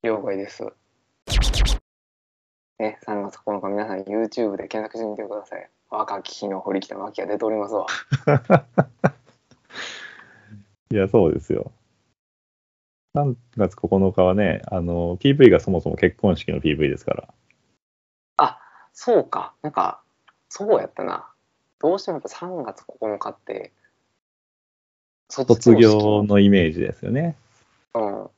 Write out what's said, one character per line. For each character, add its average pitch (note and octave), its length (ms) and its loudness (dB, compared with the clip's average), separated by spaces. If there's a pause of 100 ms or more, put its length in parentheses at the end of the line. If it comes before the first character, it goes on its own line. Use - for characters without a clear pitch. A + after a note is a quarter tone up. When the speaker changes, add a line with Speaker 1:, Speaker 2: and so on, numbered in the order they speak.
Speaker 1:
了 A2 220 0
解 G2 140 -4
で G2 120 -8
す。 - 160 -14 (2250)
ね、 G#2+ 240 -4
三 G#2 180 -6
月 G2 160 -10
九 G#2 220 -6
日、 G2 80 -8
皆 G#2 180 -4
さ G#2 100 -8
ん F#2 40 -8
YouTube G#2+ 560 -4
で F#2+ 120 -10
検 G#2+ 160 -6
索 A2 140 -12
し A2+ 40 -8
て A2+ 40 -6
み G#2+ 100 -8
て A2 80 -12
く G2 120 -12
だ G2+ 100 -12
さ - 140 -14
い。 - 100 -20 (200)
若 G#2 340 -6
き - 100 -16
日 G#2 140 -10
の F#2+ 120 -6
堀 G2 200 -4
北 G2 180 -12
真 G2 140 -12
希 G2+ 100 -10
が F2+ 60 -8
出 G#2 100 -4
て A2 80 -4
お G#2+ 60 0
り A2 60 -2
ま G2+ 120 -6
す A2 60 -6
わ。 F#2+ 100 -2 (400)
Speaker 2:
<laughs> D3 400 4 (2250)
い A2+ 60 -2
や、 F#2+ 120 2
そ G2 200 6
う - 60 2
で - 60 -2
す - 140 -4
よ。 - 180 -4 (1400)
三 C#3 220 0 (220)
月 F#2+ 180 0
九 - 120 -6
日 F#2+ 360 2
は F#2 120 4
ね、 G2+ 320 0
あ F#2 120 -4
の、 E2+ 400 -4
ピ C#3 120 4
ー C#3+ 40 4
ブ D3 100 8
イ A2+ 40 12
が F2 100 8
そ - 100 -4
も F2 120 0
そ - 80 -4
も D#2+ 80 -4
結 F2+ 200 2
婚 F2+ 200 2
式 - 160 -8
の D2+ 80 -4
ピ D#2 120 0
ー C#2 40 -2
ブ D2+ 80 0
イ C#2 40 0
で C2 80 -2
す - 80 -14
か - 80 -2
ら。 - 140 -8 (1120)
Speaker 1:
あ、 - 220 0 (340)
そ A3+ 260 2
う - 60 -2
か。 - 360 -8
な D3+ 80 -8
ん C#3+ 40 -12
か、 - 280 -2 (460)
そ - 180 -12
う G#3 140 4
や - 60 -4
っ - 80 -14
た - 100 -10
な。 - 260 -10 (500)
ど E3+ 160 0
う G3 40 -6
し - 60 -12
て F#3+ 60 -6
も D#3+ 40 -4
や C3+ 40 -10
っ - 40 -14
ぱ - 60 -10
三 F3 340 -12
月 G#2+ 220 -14
九 G#2 340 -8
日 - 100 -8
っ - 80 -16
て、 - 360 -12 (1600)
卒 C3 220 -6
業 A2+ 40 6
式。 - 80 -10
Speaker 2:
卒 A#2 140 8
業 G#2+ 460 4
の G2+ 160 4
イ G2+ 100 6
メ F#2+ 180 4
ー D#2 40 -2
ジ E2+ 80 -8
で - 140 -4
す - 100 -16
よ F#2+ 80 -6
ね。 D#3 240 -2 (580)
Speaker 1:
う A#2 60 -4
ん。 G2+ 380 -8